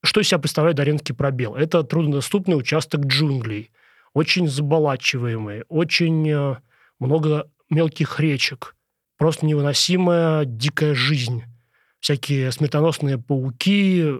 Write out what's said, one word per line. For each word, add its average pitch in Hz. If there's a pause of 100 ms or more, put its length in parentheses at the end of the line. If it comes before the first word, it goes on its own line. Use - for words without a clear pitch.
Что -
из 202
себя 180
представляет 156
Дарьенский 143
пробел? 123
Это 160
труднодоступный 156
участок 147
джунглей, 127 (420)
очень 160
заболачиваемый, 127
очень, 160
э, 143 (420)
много 151 (200)
мелких 160
речек, 143 (460)
просто 156
невыносимая 156
дикая 143
жизнь. 123 (560)
Всякие 135
смертоносные 147
пауки, 151